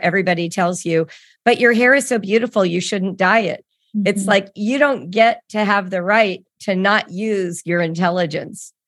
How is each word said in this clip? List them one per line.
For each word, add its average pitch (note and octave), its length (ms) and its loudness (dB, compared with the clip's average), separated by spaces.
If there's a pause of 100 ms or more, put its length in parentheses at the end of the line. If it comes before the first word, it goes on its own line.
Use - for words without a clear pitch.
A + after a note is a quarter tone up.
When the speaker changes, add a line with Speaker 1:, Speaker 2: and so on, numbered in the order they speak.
Speaker 1:
Everybody F3 460 0
tells F3+ 340 -4
you, E3 240 0 (380)
"But A#3+ 160 4
your A#3 100 6
hair B3 220 4
is C#4 120 2
so A#3+ 140 -2
beautiful, G#3+ 460 0
you F3 160 0
shouldn't F#3+ 360 -4
dye F#3+ 220 4
it." F#3 240 -4 (420)
It's G3+ 180 0
Speaker 2:
Mm-hmm. G3 60 -2
Speaker 1:
like, G3 240 2
you A3 240 -2
don't C4+ 340 0
get A3+ 360 2
to G#3+ 160 -4
have G3+ 260 0
the F3+ 140 -4
right G3+ 400 0 (160)
to G3 160 -4
not G3 340 0
use F#3+ 560 -4
your F3 140 0
intelligence. E3+ 920 -4 (140)